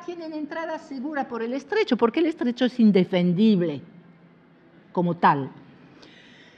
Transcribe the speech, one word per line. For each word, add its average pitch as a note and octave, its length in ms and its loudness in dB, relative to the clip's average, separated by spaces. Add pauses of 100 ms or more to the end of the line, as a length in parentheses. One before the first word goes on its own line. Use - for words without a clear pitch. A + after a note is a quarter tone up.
tienen E4+ 300 -12
entrada D#4+ 440 -8
segura C4+ 480 -8
por A#3 160 -8
el A#3+ 120 -6
estrecho", E4+ 420 -2
porque A3+ 240 2
el E4+ 60 2
estrecho B3+ 400 -2
es - 120 -2
indefendible F3+ 1040 4 (1120)
como F3 240 -2
tal. C#3+ 340 2 (1080)